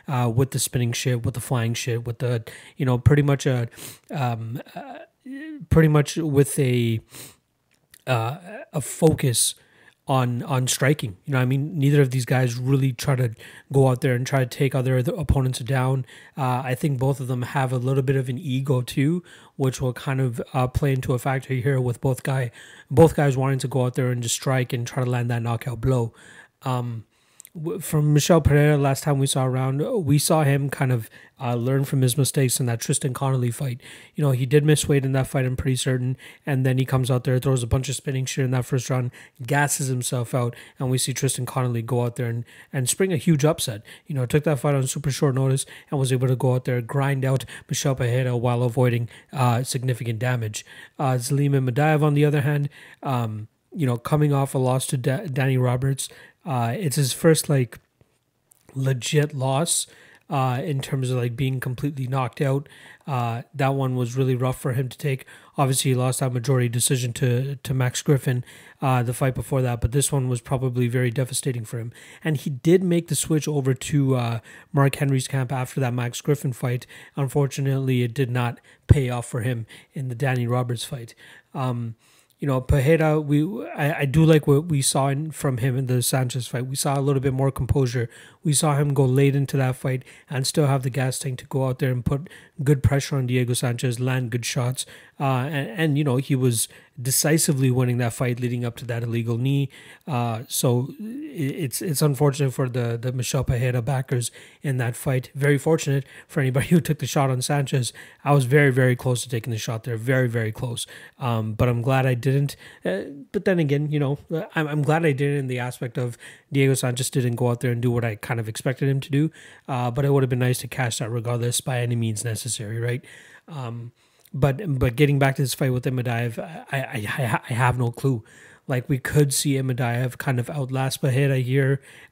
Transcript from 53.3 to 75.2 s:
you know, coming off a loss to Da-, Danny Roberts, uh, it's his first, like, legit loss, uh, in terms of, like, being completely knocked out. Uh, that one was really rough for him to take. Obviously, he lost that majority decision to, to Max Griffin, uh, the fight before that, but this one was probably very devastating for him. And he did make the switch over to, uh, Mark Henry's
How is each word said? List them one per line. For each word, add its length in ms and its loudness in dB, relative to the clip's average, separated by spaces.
you 100 -2
know, 120 0
coming 340 2
off 240 0
a 40 0
loss 280 0
to 100 -2
Da-, 280 -2
Danny 320 0
Roberts, 500 0
uh, 320 -2
it's 180 -2
his 160 0
first, 380 2
like, 300 0
legit 580 0
loss, 540 -2
uh, 340 0
in 180 -4
terms 300 -4
of, 60 0
like, 180 -2
being 240 -2
completely 480 -6
knocked 340 -2
out. 260 0
Uh, 380 -2
that 220 2
one 200 0
was 200 -2
really 200 0
rough 240 -2
for 140 -4
him 160 -2
to 80 -16
take. 280 -4
Obviously, 340 2
he 40 4
lost 260 0
that 120 -2
majority 340 2
decision 460 0
to, 440 0
to 160 -6
Max 280 0
Griffin, 420 0
uh, 220 2
the 100 -2
fight 220 0
before 260 -2
that, 180 -2
but 120 -2
this 200 0
one 180 0
was 120 -2
probably 460 -2
very 240 0
devastating 540 -4
for 120 -10
him. 140 -8
And 140 0
he 120 -4
did 340 4
make 260 0
the 60 0
switch 320 -2
over 260 0
to, 420 0
uh, 240 -2
Mark 240 4
Henry's 320 0